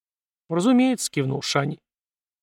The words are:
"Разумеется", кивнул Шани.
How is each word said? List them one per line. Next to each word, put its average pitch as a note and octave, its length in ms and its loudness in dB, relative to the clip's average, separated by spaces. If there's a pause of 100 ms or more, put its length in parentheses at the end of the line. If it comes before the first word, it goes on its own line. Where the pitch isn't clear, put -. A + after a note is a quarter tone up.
(500)
"Разумеется", B3 600 2
кивнул C3+ 320 -4
Шани. D3 380 -2 (640)